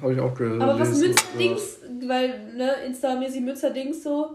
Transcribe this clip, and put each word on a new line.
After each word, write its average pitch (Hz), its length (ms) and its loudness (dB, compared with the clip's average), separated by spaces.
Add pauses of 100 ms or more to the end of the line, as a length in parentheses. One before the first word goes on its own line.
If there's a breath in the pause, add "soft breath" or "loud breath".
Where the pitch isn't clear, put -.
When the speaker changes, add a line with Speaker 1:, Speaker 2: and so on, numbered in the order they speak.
Speaker 1:
hab 131 100 0
ich 127 100 2
auch 127 140 0
ge-, 117 240 0
Speaker 2:
Aber 269 220 4
was 339 80 4 (100)
Speaker 1:
gelesen. - 100 6
Speaker 2:
Münster-Dings, - 540 2 (460)
weil, 247 480 -2
ne, 254 160 0 (140)
Insta-mäßig 262 560 -2
Münster-Dings 269 600 -2
so, 302 320 -2